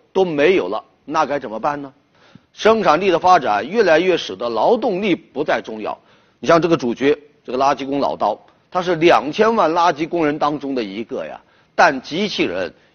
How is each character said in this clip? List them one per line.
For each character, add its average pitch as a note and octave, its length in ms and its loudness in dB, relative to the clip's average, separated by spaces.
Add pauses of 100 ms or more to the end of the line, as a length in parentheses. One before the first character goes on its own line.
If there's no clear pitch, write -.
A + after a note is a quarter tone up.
(140)
都 F#3+ 120 2
没 E3 300 2
有 B2+ 120 0
了， G#2 160 -6 (220)
那 D3+ 220 0
该 C#3+ 100 -4
怎 C3 100 -8
么 A2 120 -10
办 D3 200 -4
呢？ C#3 140 -14 (600)
生 A3 280 2
产 D#3+ 180 4
力 F#3+ 120 2
的 D#3+ 80 2
发 F3+ 180 6
展 A2 300 0
越 G#3+ 160 0
来 E3 160 6
越 F3+ 180 2
使 G2+ 180 -8
得 A#2 140 -6
劳 A#2+ 260 0
动 G#3 240 -2
力 G3+ 140 0
不 - 300 -8
再 D3 180 -2
重 A2 180 -12
要。 F2+ 160 -8 (440)
你 A#2+ 80 -10
像 E3 120 6
这 E3 80 -2
个 E3 80 4
主 B2 200 -4
角， C3 200 2 (280)
这 B2 80 -14
个 B2 60 -4
垃 C3+ 180 2
圾 C3+ 100 -10
工 C#3 140 -4
老 F2 160 -2
刀， G#2 240 -2 (320)
他 F3+ 100 -4
是 F3 140 -2
两 D#3 360 2
千 A3 240 2
万 F3 160 2
垃 F3 200 2
圾 E3 160 -4
工 E3+ 180 -2
人 D3 140 -2
当 D3 180 -2
中 C#3 160 -8
的 B2 100 -2
一 G2+ 200 -8
个 G#2 220 -8
呀， C2 140 -14 (360)
但 D#3 260 4
机 F#3+ 260 -6
器 - 160 -4
人 F#2 300 -4 (220)